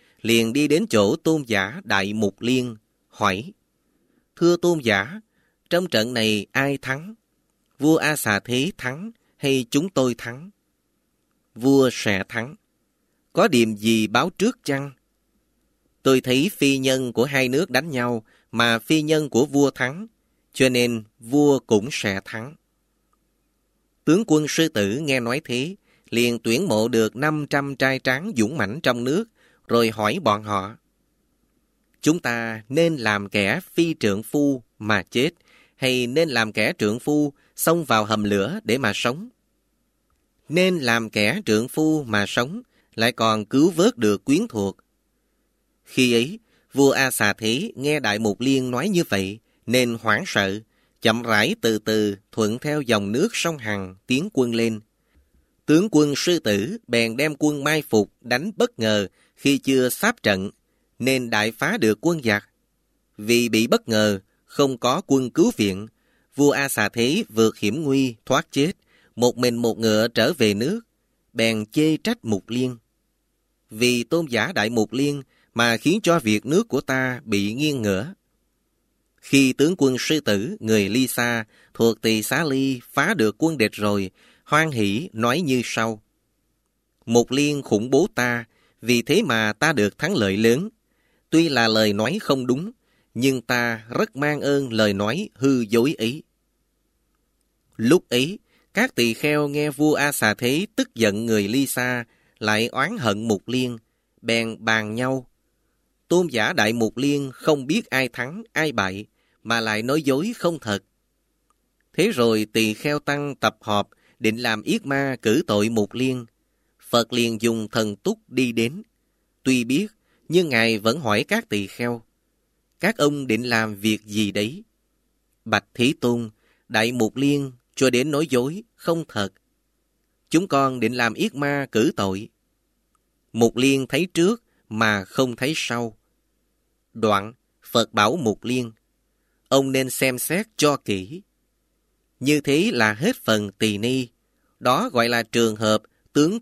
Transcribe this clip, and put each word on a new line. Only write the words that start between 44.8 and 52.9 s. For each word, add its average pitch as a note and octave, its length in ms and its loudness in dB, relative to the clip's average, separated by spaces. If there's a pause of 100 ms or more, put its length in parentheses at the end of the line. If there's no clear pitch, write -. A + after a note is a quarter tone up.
Khi B2+ 280 2
ấy, C3 260 0 (340)
vua C#3 180 6
A C3 200 0
Xà G#2 220 0
Thế B2+ 440 -4
nghe C#3+ 240 -4
Đại G#2+ 180 -2
Mục A2 220 -2
Liên B2+ 300 0
nói B2+ 180 -4
như F3 200 0
vậy, G2 300 -4 (280)
nên A#2+ 360 0
hoảng A2 240 0
sợ, G2+ 340 -2 (420)
chậm A2+ 200 0
rãi A#2 380 0
từ A2 180 0
từ G#2+ 380 0 (160)
thuận A2 260 -2
theo D3+ 220 -4
dòng G#2+ 320 -2